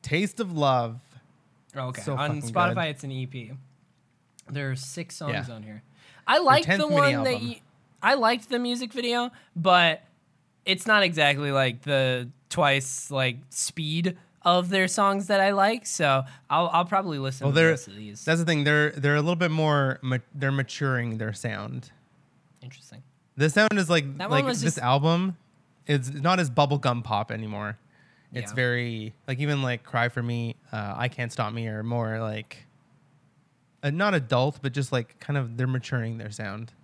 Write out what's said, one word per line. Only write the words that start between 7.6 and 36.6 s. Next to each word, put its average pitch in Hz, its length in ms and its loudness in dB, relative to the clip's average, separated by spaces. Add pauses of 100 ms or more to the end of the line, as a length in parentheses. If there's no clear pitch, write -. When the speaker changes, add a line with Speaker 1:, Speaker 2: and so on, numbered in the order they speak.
Speaker 2:
I 226 140 4
liked 233 340 0
the 240 80 0
music 247 340 -4
video, 240 380 -2 (260)
but 175 460 6 (600)
it's 190 220 -2
not 214 160 6
exactly, 147 480 2
like, 131 320 2
the 127 460 0 (220)
Twice, 139 600 0
like, 131 280 -2 (100)
speed 170 720 -4 (240)
of 180 260 2
their 190 180 2
songs 196 420 0
that 202 120 4
I 196 120 4
like. 208 340 2
So 135 380 2 (260)
I'll, 165 220 2
I'll 170 120 2
probably 180 340 -2
listen 135 280 -4
Speaker 1:
Well, 143 60 2
Speaker 2:
to - 20 0
the 160 60 6
Speaker 1:
they're, 165 100 8
Speaker 2:
rest 147 180 -2
of 98 80 -18
these. 104 280 -14
Speaker 1:
that's 165 160 2
the 170 40 2
thing. 156 200 2
They're, 151 260 4
they're 143 260 0
a 147 60 2
little 170 140 0
bit 170 140 0
more 147 520 0
ma-, 127 160 -2 (160)
they're 139 180 -2
maturing 131 640 -2
their 110 160 -6
sound. 110 580 -8 (680)
Speaker 2:
Interesting. - 420 -20 (340)
Speaker 1:
The 147 120 4
sound 208 300 4
is, 175 100 2
like, 143 300 2
Speaker 2:
That 285 100 -8
one 147 120 4
Speaker 1:
like, 139 40 2
Speaker 2:
was 247 160 0
Speaker 1:
this 156 140 0
Speaker 2:
just 123 100 -6
Speaker 1:
album 165 520 2 (500)
is 139 260 0
not 160 260 2
as 156 120 0
bubblegum 135 540 2
pop 110 260 -2
anymore. 107 480 -6 (520)
It's 123 200 -10
Speaker 2:
Yeah. 127 60 -8
Speaker 1:
very, 120 580 -2 (120)
like, 131 120 -6
even, 143 240 0
like, 123 220 -4
Cry 120 260 0
For 120 120 -4
Me, 120 340 -4 (140)
uh, 104 240 -6
I 123 140 -2
Can't 123 240 -6
Stop 107 220 -4
Me 117 120 -4
are 107 160 -6
more, 113 380 -2
like, 107 460 -8 (1160)
uh, 143 60 0
not 185 240 0
adult, 135 480 2
but 131 140 -4
just, 139 180 -2
like, 120 260 -4
kind 143 200 -4
of, 117 180 -4
they're 127 100 0
maturing 120 520 -4
their 110 120 -10
sound. 107 540 -10